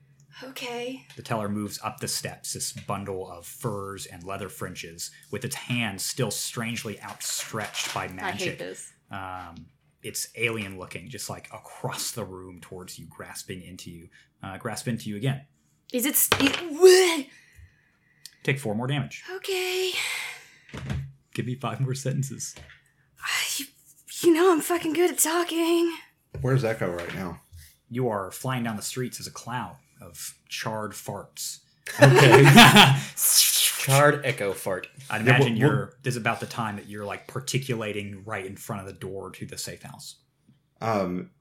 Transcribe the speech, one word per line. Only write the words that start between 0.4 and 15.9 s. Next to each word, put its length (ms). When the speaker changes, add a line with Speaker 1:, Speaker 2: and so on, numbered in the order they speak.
Speaker 1:
Okay. 640
Speaker 2:
The 60
teller 260
moves 340
up 180
the 80
steps, 440
this 200
bundle 580
of 160
furs 600
and 160
leather 280
fringes, 600
with 160
its 100
hand 440
still 300
strangely 720
outstretched 920
by 100
Speaker 1:
I 40
hate 80
Speaker 2:
magic. 420
Speaker 1:
this. 340
Speaker 2:
Um, 560
it's 340
alien 420
looking, 300
just, 200
like, 240
across 600
the 120
room 360
towards 400
you, 60
grasping 560
into 280
you. 180
Uh, 160
grasp 280
into 240
you 60
again. 260